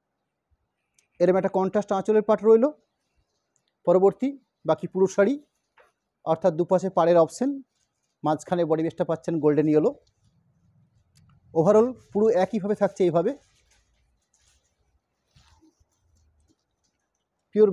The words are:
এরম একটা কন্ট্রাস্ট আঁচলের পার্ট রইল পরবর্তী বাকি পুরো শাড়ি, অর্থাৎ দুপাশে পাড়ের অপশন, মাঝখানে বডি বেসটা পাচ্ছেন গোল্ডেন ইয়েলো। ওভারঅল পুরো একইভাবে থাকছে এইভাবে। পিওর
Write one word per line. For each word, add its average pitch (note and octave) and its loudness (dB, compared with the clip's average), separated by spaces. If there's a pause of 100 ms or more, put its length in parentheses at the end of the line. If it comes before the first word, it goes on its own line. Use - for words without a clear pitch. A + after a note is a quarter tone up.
(1200)
এরম F3+ 2
একটা F#3+ -4
কন্ট্রাস্ট F#3+ -4
আঁচলের G#3+ 0
পার্ট G#3 0
রইল A3+ 6 (1200)
পরবর্তী F#3+ 2 (400)
বাকি D#3 -4
পুরো F#3+ 0
শাড়ি, G3+ 2 (880)
অর্থাৎ E3 -2
দুপাশে F3+ -2
পাড়ের E3+ 2
অপশন, B3+ -6 (720)
মাঝখানে D#3 -4
বডি D#3+ -2
বেসটা E3 -6
পাচ্ছেন E3+ -6 (100)
গোল্ডেন D3+ 2
ইয়েলো। D#3 2 (1600)
ওভারঅল G#3 2 (240)
পুরো G#3 0 (160)
একইভাবে G3+ -4
থাকছে G3 -4
এইভাবে। E3+ 0 (4000)
পিওর G#3 4